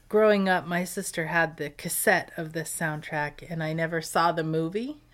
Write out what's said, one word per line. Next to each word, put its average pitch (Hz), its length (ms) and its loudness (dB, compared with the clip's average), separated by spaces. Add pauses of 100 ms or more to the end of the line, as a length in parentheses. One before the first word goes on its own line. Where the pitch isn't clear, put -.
growing 208 400 6
up, 180 180 2
my 175 180 -2
sister 180 420 -6
had 160 320 2
the 147 120 -6
cassette - 680 0
of 160 160 -8
this 160 200 -6
soundtrack, 151 760 -4
and 165 120 -4
I 156 120 -2
never 165 280 -2
saw 170 300 2
the 160 120 0
movie. 170 540 -2 (160)